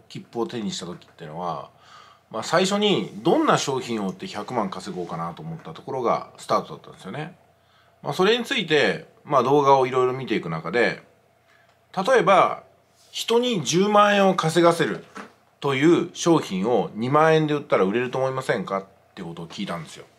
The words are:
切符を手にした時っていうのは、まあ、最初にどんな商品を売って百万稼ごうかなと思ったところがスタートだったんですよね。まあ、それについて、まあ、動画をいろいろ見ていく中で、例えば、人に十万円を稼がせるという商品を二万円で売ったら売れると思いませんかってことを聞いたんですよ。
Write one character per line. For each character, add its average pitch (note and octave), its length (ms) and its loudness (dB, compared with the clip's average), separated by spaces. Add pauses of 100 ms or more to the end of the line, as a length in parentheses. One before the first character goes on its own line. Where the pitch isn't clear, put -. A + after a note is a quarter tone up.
切 - 240 -16
符 A#2 100 -4
を A2 40 -2
手 A2+ 160 -8
に G2+ 80 -4
し - 80 -6
た - 80 -10
時 E2+ 220 -14
っ - 20 -20
て - 140 -20
い D#2 40 -14
う D2+ 40 -14
の D#2+ 80 -12
は、 D#2+ 320 -8 (580)
ま A2 120 -8
あ、 - 20 -6
最 F3+ 240 2
初 G3+ 100 -2
に D#3+ 320 0 (140)
ど C4+ 200 4
ん C#4+ 40 -2
な E3+ 100 4
商 C3+ 220 -4
品 A2 240 -6
を F#2+ 60 -4
売 - 20 -4
っ - 40 -8
て F#2+ 120 -14
百 G#2 260 -10
万 G#2+ 160 -2
稼 F2+ 260 -12
ご F2 100 -6
う - 20 -12
か E2 100 -10
な E2 160 -8
と D#2+ 80 -18
思 D#2+ 140 -12
っ D#2+ 40 -12
た D#2+ 140 -16
と - 80 -18
こ C3+ 120 -12
ろ C3 100 -4
が F#2 340 -2
ス - 80 -20
タ G#2+ 120 0
ー G2 40 -2
ト D#2+ 120 -12
だ - 20 -14
っ - 60 -16
た - 100 -20
ん - 20 -20
で - 60 -20
す - 60 -20
よ F#2 60 -14
ね。 D3 240 -12 (680)
ま C#3+ 80 -6
あ、 - 20 -4
そ F#3 100 0
れ A3 140 4
に A#3 80 -6
つ C#4 100 -4
い G3+ 120 -4
て、 A#2+ 400 0 (160)
ま D3 160 0
あ、 A#2+ 40 4
動 C#3+ 200 4
画 C#3 160 6
を B2+ 80 2
い - 20 -4
ろ B2+ 140 0
い - 20 4
ろ B2+ 80 0
見 B2+ 140 -8
て G#2+ 80 -2
い F2 60 -2
く E2+ 100 -8
中 D#2+ 180 -6
で、 G2+ 320 0 (1040)
例 C4 120 4
え - 20 4
ば、 E3+ 400 4 (480)
人 - 300 -2
に A#3+ 240 0
十 E3+ 240 2
万 G#3 260 6
円 G3 160 6
を F3+ 60 2
稼 E3 280 2
が E3+ 100 8
せ E3+ 120 0
る F2+ 180 -6 (560)
と C#3 140 -2
い C3 100 0 (200)
う - 100 -10
商 E3 260 2
品 F#2+ 280 -4
を G2 260 0
二 A2+ 160 -4
万 D#3 240 4
円 D#3 140 2
で D3 80 -2
売 C#3+ 60 -4
っ - 20 -12
た C3+ 140 0
ら G2+ 60 4
売 F#2+ 100 0
れ B2 80 0
る B2 100 -4
と C3+ 80 -4
思 C3 100 -2
い - 20 -4
ま C3 120 -6
せ B2+ 160 -2
ん F#2 60 -8
か G2 120 -4
っ G2 80 -8 (300)
て F#2+ 80 -12
こ E2 100 -12
と E2+ 80 -14
を E2 60 -12
聞 - 160 -10
い - 20 -8
た F2 100 -6
ん E2 80 -10
で - 60 -20
す - 80 -18
よ。 - 80 -20 (140)